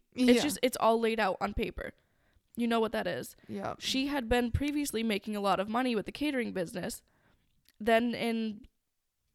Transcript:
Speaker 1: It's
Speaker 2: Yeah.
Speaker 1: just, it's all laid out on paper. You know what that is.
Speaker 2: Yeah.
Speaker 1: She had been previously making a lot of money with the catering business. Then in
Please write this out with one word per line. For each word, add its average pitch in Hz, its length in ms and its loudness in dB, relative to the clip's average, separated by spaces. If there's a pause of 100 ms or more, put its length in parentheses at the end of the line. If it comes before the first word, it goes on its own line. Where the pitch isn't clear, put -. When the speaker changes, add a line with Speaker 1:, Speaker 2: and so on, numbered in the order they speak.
(120)
Speaker 1:
It's 247 120 0 (120)
Speaker 2:
Yeah. 226 60 4
Speaker 1:
just, 294 200 -2
it's 254 160 2
all 226 220 4
laid 226 180 0
out 190 220 2
on 208 140 -2
paper. - 380 -6 (600)
You 233 140 -2
know 226 120 2
what 220 120 0
that 208 140 -2
is. 147 280 -6 (140)
Speaker 2:
Yeah. 202 300 -8
Speaker 1:
She 269 300 -2
had 269 200 -4
been 240 220 2
previously 285 520 -2
making 214 340 -2
a 202 40 -4
lot 196 180 2
of 208 120 -4
money 240 260 0
with 185 80 -2
the 196 80 -8
catering 254 400 -2
business. 170 480 -6 (800)
Then 226 360 2
in 226 520 -4 (680)